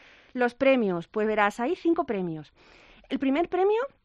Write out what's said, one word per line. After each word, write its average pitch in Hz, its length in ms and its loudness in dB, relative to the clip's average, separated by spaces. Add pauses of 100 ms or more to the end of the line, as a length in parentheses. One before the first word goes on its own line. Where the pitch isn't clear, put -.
(320)
Los 240 220 -2
premios, 220 560 2
pues 214 180 -2
verás, 214 320 0
hay 277 160 -2
cinco 339 300 0
premios. 175 480 -6 (560)
El 269 100 -6
primer 277 300 0
premio 403 320 2 (240)